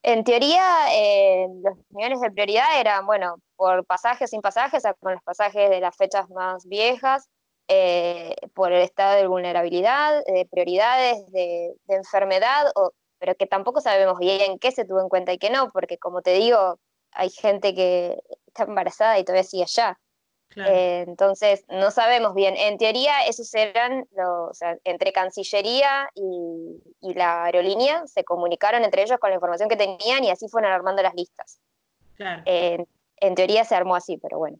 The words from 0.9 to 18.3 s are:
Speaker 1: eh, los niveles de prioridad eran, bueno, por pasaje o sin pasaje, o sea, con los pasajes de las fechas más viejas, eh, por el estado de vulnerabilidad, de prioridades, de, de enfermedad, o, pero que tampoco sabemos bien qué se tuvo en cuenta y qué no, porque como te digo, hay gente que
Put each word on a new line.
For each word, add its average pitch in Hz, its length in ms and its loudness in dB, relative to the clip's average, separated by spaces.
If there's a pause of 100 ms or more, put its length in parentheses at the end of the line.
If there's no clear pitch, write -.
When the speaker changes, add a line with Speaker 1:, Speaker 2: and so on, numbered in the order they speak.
Speaker 1:
eh, 196 540 4 (160)
los 190 140 -2 (120)
niveles 240 320 -6
de 233 100 -2
prioridad 220 480 2
eran, 202 260 0
bueno, 190 300 0 (200)
por 185 300 2
pasaje 233 400 -2
o - 20 -8
sin 214 140 -8
pasaje, 240 360 -2
o - 20 2
sea, 214 140 -2
con 185 200 -6
los 185 100 -10
pasajes 202 460 0
de 185 100 2
las 180 160 -4
fechas 196 340 -2
más 185 360 -8
viejas, 247 640 -2 (380)
eh, 175 680 0 (180)
por 185 180 0
el 180 100 4
estado 196 360 2
de 196 100 4
vulnerabilidad, 180 1000 0
de 185 240 0
prioridades, 208 840 0
de, 175 420 -6 (120)
de 196 100 -2
enfermedad, 196 800 0
o, 185 180 0 (260)
pero 180 160 -2
que 190 120 -2
tampoco 214 340 -2
sabemos 196 360 2
bien 190 420 0
qué - 120 -2
se 180 140 -6
tuvo 190 160 -2
en 185 80 -4
cuenta 180 240 -2
y 180 40 -4
qué 196 120 -2
no, 254 220 -2
porque 175 260 -6
como 180 240 -8
te 180 120 2
digo, 202 460 4 (320)
hay 185 180 -4
gente 202 440 0
que 180 440 0 (300)